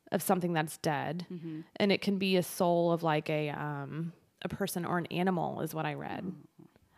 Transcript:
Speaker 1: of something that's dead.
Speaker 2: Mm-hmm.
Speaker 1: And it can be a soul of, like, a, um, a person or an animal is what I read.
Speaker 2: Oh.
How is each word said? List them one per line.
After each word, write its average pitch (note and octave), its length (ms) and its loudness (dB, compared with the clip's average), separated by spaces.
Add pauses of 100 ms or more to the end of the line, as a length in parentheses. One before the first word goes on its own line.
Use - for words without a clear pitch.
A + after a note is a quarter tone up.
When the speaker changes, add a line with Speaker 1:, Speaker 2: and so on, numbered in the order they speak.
(140)
Speaker 1:
of F3+ 80 2
something F3+ 320 2
that's D#3+ 240 0
dead. D3+ 560 -2
Speaker 2:
Mm-hmm. D#3+ 280 -8 (160)
Speaker 1:
And G3+ 140 4
it - 100 2
can G3 180 2
be F#3+ 180 4
a F3 60 4
soul E3+ 500 4
of, E3 100 2
like, D#3 260 2
a, D3+ 200 0
um, D3 640 -6 (300)
a F3+ 60 -4
person F#3 360 -4
or F3 140 0
an E3 80 -2
animal F3 540 0
is D#3+ 120 -4
what D#3 140 -2
I D3 80 -4
read. - 300 -8
Speaker 2:
Oh. - 380 -12 (340)